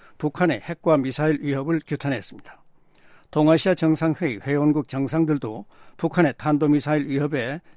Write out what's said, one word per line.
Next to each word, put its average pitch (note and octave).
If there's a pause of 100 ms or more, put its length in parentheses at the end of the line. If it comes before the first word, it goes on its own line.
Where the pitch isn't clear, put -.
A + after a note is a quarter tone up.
(160)
북한의 D3+
핵과 E3
미사일 C#3+
위협을 C#3+
규탄했습니다. - (680)
동아시아 D#3
정상회의 D#3+
회원국 D3
정상들도 C#3 (320)
북한의 E3
탄도미사일 D3
위협에 C#3 (160)